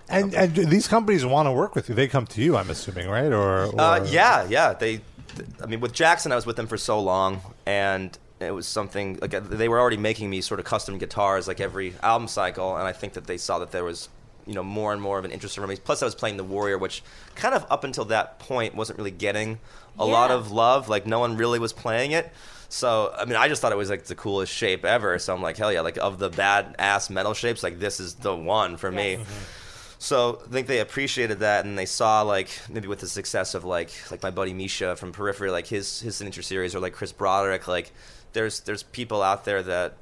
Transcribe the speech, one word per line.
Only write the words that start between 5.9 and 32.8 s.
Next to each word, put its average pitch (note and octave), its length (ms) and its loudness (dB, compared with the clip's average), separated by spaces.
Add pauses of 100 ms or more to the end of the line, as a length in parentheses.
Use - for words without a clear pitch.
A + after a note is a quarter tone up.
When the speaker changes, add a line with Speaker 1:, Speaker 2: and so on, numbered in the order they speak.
Speaker 2:
Jackson, E3 400 4
I B2 40 4
was A#2 100 0
with A#2 100 -4
them A#2 100 -4
for A2+ 120 -4
so G#2+ 240 0
long, F#2+ 400 2 (240)
and G2 520 0 (220)
it F2+ 120 -4
was F2+ 160 -6
something, G2 540 -4
like, G2+ 120 -4
uh, G2 80 -4
they G#2+ 260 -2
were A#2 120 4
already A#2+ 180 4
making G#2+ 320 -2
me F#2+ 100 -4
sort F#2+ 220 -4
of - 40 -10
custom G2+ 320 -4
guitars, F#2+ 500 0
like, F#2 120 -6
every F#2+ 420 -4
album A2+ 280 2
cycle, F#2 480 -2
and F#2+ 100 -2
I F#2 60 -4
think G2+ 200 -10
that - 140 -12
they F2+ 100 -6
saw F2 220 -2
that F2 120 -8
there F2+ 120 -2
was, F2 240 -8 (380)
you G#2 80 -12
know, F#2 100 -6
more G#2 300 -2
and G#2 80 -4
more G2 180 -2
of F#2+ 60 -6
an F#2 60 -10
interest G2 260 -10
from G2 120 -6
me. G2 60 -6
Plus, - 260 -2
I C3+ 40 2
was A2+ 100 -2
playing G#2 220 -4
the F#2+ 80 -6
Warrior, G2 320 0
which F#2+ 260 -6 (320)
kind B3+ 180 2
of F3 160 0
up C#3+ 140 0
until B2+ 220 -6
that G#2+ 340 0
point A#2 360 -2
wasn't G#2+ 240 -4
really G2+ 120 -4
getting G#2 480 -2 (400)
a G#2+ 60 2
lot A#2 240 6
Speaker 3:
Yeah. B2+ 80 4
Speaker 2:
of G#2+ 160 -8
love. A#2 340 6
Like, G#2 180 0
no A2+ 140 0
one A#2+ 160 0
really A#2 240 2
was A2+ 140 -2
playing A#2+ 380 -2
it. E3+ 200 0 (380)
So, A2+ 480 2
I G#2 80 -4
mean, A#2+ 100 0
I B2+ 140 6
just C3 120 -2
thought A#2 120 4
it G2+ 40 2
was, G2+ 120 0
like, G2 160 -4
the F2+ 100 -10
coolest G2 380 -2
shape F#2 320 0
ever. G2+ 340 2
So F#2+ 160 -4
I'm F#2 60 -4
like, E2 160 -2
"Hell G#2+ 160 2
yeah, E2+ 80 2
like, E2 160 -2
of F#2+ 220 -2
the F#2+ 100 -2
badass G2 800 2
metal G2+ 240 0
shapes, A#2 300 -2
like, F2 160 -4
this G2 200 -4
is F2 160 -10
the G2+ 200 -2
one F2 420 0
for G2 140 -4
me." F#2+ 240 -2
Speaker 3:
Yes. A2 120 -8 (720)
Speaker 2:
So A#2+ 460 2
I A#2 60 -16
think B2+ 160 -2
they C3 120 2
appreciated A#2 600 -2
that, G#2 260 4
and G2+ 120 -6
they F#2 100 -2
saw, A2 340 4
like, G2 280 0 (200)
maybe G#2 180 -8